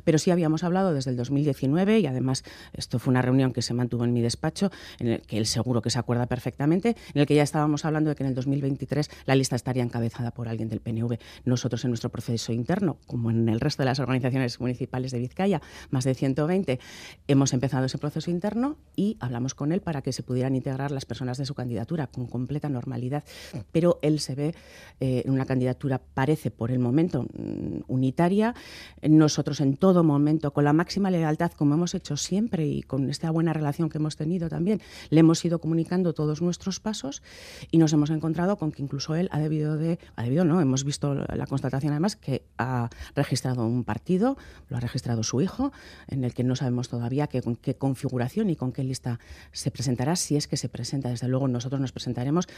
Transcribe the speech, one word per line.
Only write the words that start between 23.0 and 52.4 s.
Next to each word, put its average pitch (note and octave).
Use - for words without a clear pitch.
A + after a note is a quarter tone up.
Pero E3+
él D3+
se C3+
ve, D3
eh, C3
en C3+
una C3
candidatura, B2+
parece C3+
por A2+
el C3
momento, B2+
mm, A1
unitaria. F3
Nosotros D3+
en C#3
todo F3+
momento, D3
con C#3+
la D3
máxima F#3
lealtad, E3
como C#3+
hemos E3+
hecho D3+
siempre F3+
y C#3
con C3
esta D#3
buena E3
relación D#3
que D3+
hemos D3+
tenido D#3+
también, E3+
le D#3
hemos E3
ido E3+
comunicando E3
todos D3+
nuestros F3
pasos A#3
y E3
nos D#3+
hemos D3+
encontrado E3
con D3+
que -
incluso C#3
él F3
ha D3
debido D#3
de, E3
ha -
debido, C3+
no, F3
hemos C3+
visto C#3+
la -
constatación C3+
además E3+
que -
ha A#2+
registrado B2+
un A#2+
partido, G3
lo C3
ha A#2+
registrado A#2+
su A#2
hijo, B3
en C3+
el B2
que B2+
no B2+
sabemos B2
todavía B2+
qué, B2+
con A#2+
qué -
configuración C3+
y D3+
con B2+
qué C#3
lista B2+
se -
presentará, B2+
si D3
es D3
que D3+
se C3
presenta. B2+
Desde B2
luego C3
nosotros B2+
nos C3
presentaremos C3+